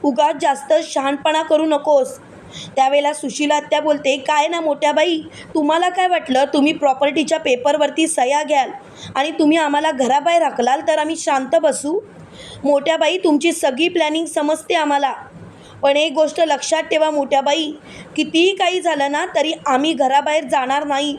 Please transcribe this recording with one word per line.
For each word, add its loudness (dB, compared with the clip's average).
उगाच 2
जास्त 0
शहाणपणा -2
करू 2
नकोस." 2
त्यावेळेला 2
सुशीला -2
आत्या 0
बोलते, 0
"काय 0
ना -2
मोठ्या 0
बाई, 0
तुम्हाला 2
काय 0
वाटलं 2
तुम्ही 2
प्रॉपर्टीच्या 0
पेपरवरती 0
सह्या 0
घ्याल 0
आणि -2
तुम्ही 2
आम्हाला 0
घराबाहेर 2
हाकलाल 0
तर 2
आम्ही -2
शांत -2
बसू?" 0
मोठ्या 2
बाई, 2
तुमची 2
सगळी 0
प्लॅनिंग 0
समजते -2
आम्हाला, 0
पण 4
एक 0
गोष्ट 0
लक्षात 0
ठेवा 0
मोठ्या 0
बाई, 0
कितीही 2
काही 0
झालं 0
ना -2
तरी 0
आम्ही 2
घराबाहेर 2
जाणार 0
नाही. -2